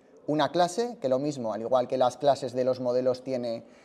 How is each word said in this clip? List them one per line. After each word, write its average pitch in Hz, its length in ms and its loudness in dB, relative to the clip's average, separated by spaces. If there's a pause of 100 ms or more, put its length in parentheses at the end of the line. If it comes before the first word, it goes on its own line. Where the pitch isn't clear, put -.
(260)
una 147 260 0
clase, 175 480 0
que 135 80 -2
lo 127 100 2
mismo, 131 360 -4
al 110 80 -6
igual 123 260 2
que 131 80 -2
las 127 220 2
clases 131 340 2
de 127 100 0
los 127 180 0
modelos 127 440 0
tiene, 120 400 -6 (200)